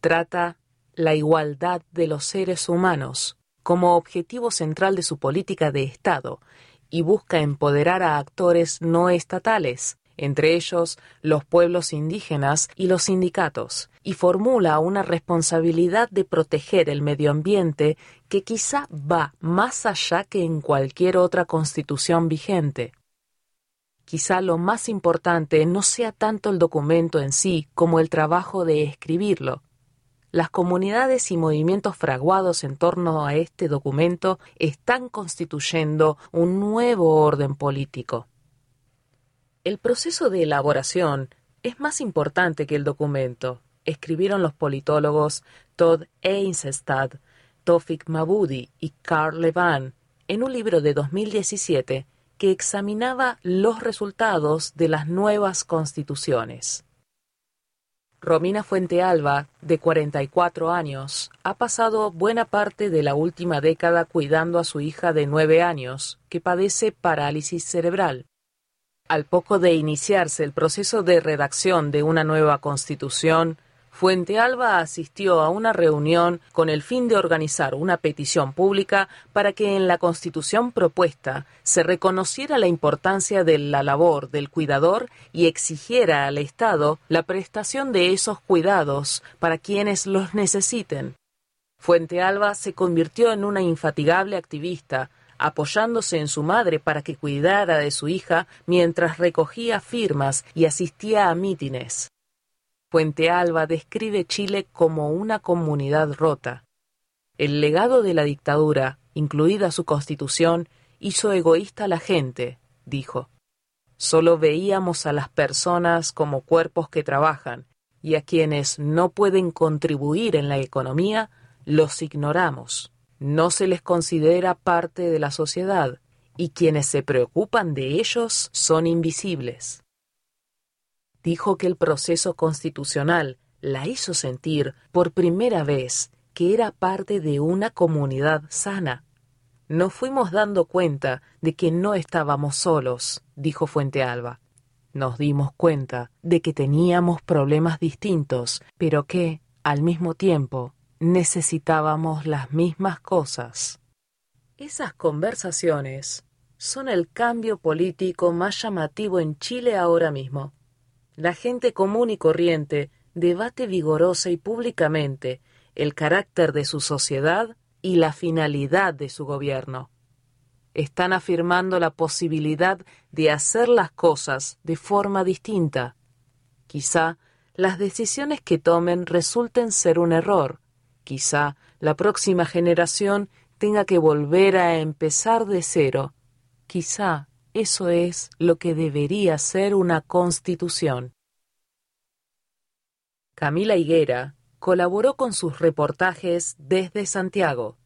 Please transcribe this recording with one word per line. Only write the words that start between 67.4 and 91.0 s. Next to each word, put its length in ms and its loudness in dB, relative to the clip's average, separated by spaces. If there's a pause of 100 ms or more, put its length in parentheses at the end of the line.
cerebral. 600 -2 (800)
Al 180 0
poco 340 2
de 140 6
iniciarse 720 0
el 100 -6
proceso 500 0
de 160 6
redacción 720 0
de 120 2
una 200 2
nueva 360 4
constitución, 1000 -2 (340)
Fuentealba 880 2
asistió 640 0
a 80 4
una 220 0
reunión 720 2 (100)
con 180 2
el 120 0
fin 260 -2
de 80 4
organizar 600 0
una 220 0
petición 560 -2
pública 540 2 (260)
para 200 2
que 220 0
en 120 2
la 120 2
constitución 720 -2
propuesta 720 0 (160)
se 220 2
reconociera 720 0
la 80 4
importancia 800 0
de 160 4
la 240 0
labor 480 2
del 180 -4
cuidador 640 0 (200)
y 140 2
exigiera 800 0
al 140 -4
Estado 580 0 (100)
la 140 2
prestación 720 -6
de 220 4
esos 260 -2
cuidados 800 2 (160)
para 220 0
quienes 480 -2
los 260 -2
necesiten. 800 -4 (640)